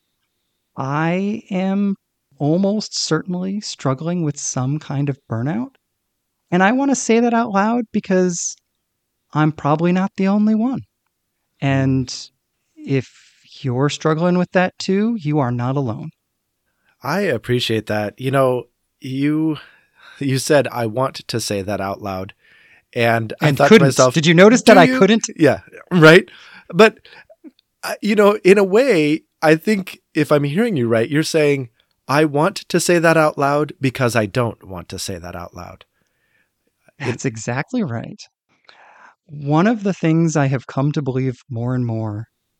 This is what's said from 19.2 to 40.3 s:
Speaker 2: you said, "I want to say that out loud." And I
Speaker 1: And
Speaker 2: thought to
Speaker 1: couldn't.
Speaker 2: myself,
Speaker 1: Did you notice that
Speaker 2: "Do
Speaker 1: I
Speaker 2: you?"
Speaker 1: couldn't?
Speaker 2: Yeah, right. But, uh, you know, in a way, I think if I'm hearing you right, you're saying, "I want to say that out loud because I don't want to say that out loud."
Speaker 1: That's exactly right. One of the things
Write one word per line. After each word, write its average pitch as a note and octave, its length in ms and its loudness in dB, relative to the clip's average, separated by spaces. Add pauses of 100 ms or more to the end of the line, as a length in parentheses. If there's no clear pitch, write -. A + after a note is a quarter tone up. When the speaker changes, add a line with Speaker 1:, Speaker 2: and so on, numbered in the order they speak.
Speaker 2:
you C3+ 200 -2
said, C3+ 300 2
"I A#2 180 -6
want A#2+ 300 -4 (120)
to A#2 120 -6
say G2+ 220 -4
that G2 180 -6
out G2 220 -8
loud." F#2+ 320 -10 (600)
And A#2 460 0
I - 80 2
Speaker 1:
And C#3 80 2
Speaker 2:
thought C#3+ 80 2
to C#3+ 40 4
Speaker 1:
couldn't. F3 200 8
Speaker 2:
myself, B2+ 260 4
Speaker 1:
Did E3 120 0
you E3+ 80 6
notice G#3 280 8
that - 120 6
Speaker 2:
"Do F#3 60 8
Speaker 1:
I E3 40 8
Speaker 2:
you?" C4 140 2
Speaker 1:
couldn't? G#3+ 260 2 (120)
Speaker 2:
Yeah, B2 240 2 (300)
right. E3 380 8 (400)
But, G#3+ 300 4 (840)
uh, F#3+ 200 -8
you G#3+ 120 0
know, G#3 300 4
in G3 140 8
a G3+ 60 4
way, F#3 580 2 (180)
I D#3+ 160 4
think F#3+ 440 -4 (140)
if D3 160 -2
I'm D3 140 2
hearing F#3 320 -2
you A#2+ 120 0
right, A2+ 200 0
you're D3+ 140 0
saying, C#3+ 480 0 (360)
"I D3 200 2
want D3+ 300 -2 (120)
to F3+ 100 -2
say F3 200 2
that D#3+ 180 2
out D3+ 220 2
loud C#3+ 420 0
because B2+ 340 -2
I A2 120 2
don't A#2 380 -4
want F2+ 260 -14
to F#2+ 80 -12
say F#2 200 -10
that F2 160 -14
out F2 200 -16
loud." F#2 300 -18 (1120)
Speaker 1:
That's B2+ 260 -8
exactly B2+ 580 -6
right. B2 380 -8 (1080)
One D3 400 0
of A3+ 160 0
the G3 120 -2
things D#3+ 420 0